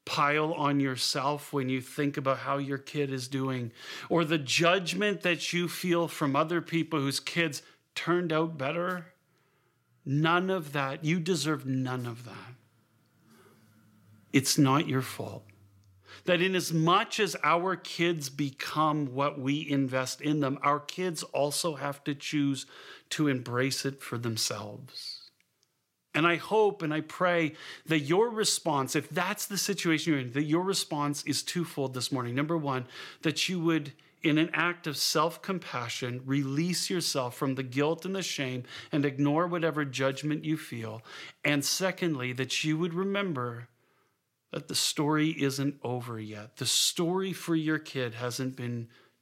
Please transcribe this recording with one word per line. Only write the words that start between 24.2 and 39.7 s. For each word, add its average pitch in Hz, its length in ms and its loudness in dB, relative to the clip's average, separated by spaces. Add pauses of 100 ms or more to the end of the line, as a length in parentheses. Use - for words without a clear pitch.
And 160 120 6
I 170 80 4
hope 208 480 2
and 151 100 0
I 156 80 -2
pray 170 520 0 (340)
that 156 120 4
your 180 300 4
response, 160 680 0
if 147 140 -2
that's 180 360 -2
the 202 120 -4
situation 165 560 2
you're 135 80 0
in, 123 120 -6
that 143 100 0
your 156 180 2
response 147 640 -2
is 135 180 -2
twofold 143 500 -2
this 123 180 -4
morning. 123 240 -2
Number 156 220 0
one, 131 280 -2 (380)
that 160 260 0
you 185 100 -2
would, 160 340 0 (280)
in 156 160 4
an 165 160 4
act 170 340 0
of 139 100 -4
self-compassion, 131 1300 -2
release 143 640 0
yourself 143 460 -2
from 135 200 0
the 135 80 -4
guilt 143 420 0
and 190 100 -4
the 190 60 -4
shame 127 420 -4 (280)
and 143 140 2
ignore 143 420 2
whatever 156 380 0